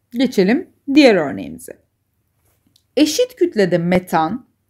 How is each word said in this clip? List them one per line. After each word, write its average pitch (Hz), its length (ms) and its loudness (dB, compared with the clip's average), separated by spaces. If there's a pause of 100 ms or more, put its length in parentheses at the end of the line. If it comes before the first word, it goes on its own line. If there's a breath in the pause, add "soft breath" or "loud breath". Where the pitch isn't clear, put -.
(120)
geçelim 240 580 0 (240)
diğer 262 220 6
örneğimize. 101 580 -6 (1200)
Eşit 302 380 0
kütlede 196 420 0
metan 175 680 -2 (220)